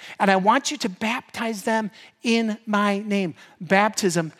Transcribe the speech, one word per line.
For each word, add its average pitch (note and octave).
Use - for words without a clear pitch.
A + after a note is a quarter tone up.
and G3+
I G3
want G#3+
you D4+
to A3+
baptize A3
them A3
in A3+
my G3+
name." G3+
Baptism F#3